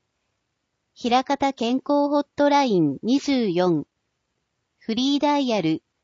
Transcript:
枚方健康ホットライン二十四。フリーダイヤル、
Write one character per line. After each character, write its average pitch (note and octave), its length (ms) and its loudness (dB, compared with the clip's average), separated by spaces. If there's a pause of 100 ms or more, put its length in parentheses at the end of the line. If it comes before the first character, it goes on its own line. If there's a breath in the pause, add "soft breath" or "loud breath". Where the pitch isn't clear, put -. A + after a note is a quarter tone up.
(1000)
枚 B3 220 0
方 C#4 300 -2
健 A#3 220 -2
康 C#4+ 340 -2
ホ D4 100 0
ッ D4 160 -4
ト C#4+ 140 2
ラ C#4+ 140 4
イ G#3+ 160 2
ン C#3+ 220 0
二 B3+ 180 0
十 B3+ 300 -2
四。 E3+ 380 0 (920)
フ A3+ 160 -8
リ C4+ 220 0
ー - 40 -6
ダ D4 160 0
イ C#4 100 -2
ヤ A3 140 -2
ル、 D#3+ 220 -2 (200)